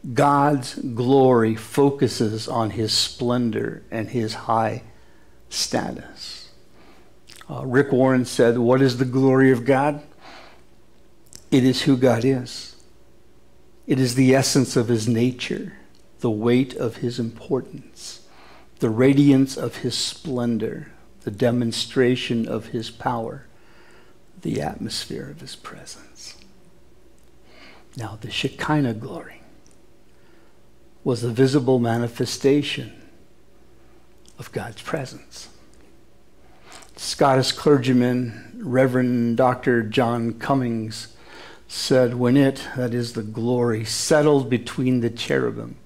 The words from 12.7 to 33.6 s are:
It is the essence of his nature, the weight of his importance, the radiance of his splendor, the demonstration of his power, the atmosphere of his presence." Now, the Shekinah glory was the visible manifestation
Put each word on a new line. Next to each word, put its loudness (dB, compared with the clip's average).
It 2
is 0
the 6
essence 2
of 2
his 0
nature, -2
the -2
weight 0
of -6
his -6
importance, -8
the 0
radiance 4
of -8
his -6
splendor, -6
the -8
demonstration 0
of -8
his -8
power, -8
the -4
atmosphere -8
of -18
his -16
presence." -20
Now, -12
the -14
Shekinah -2
glory -14
was 0
the -2
visible 2
manifestation 0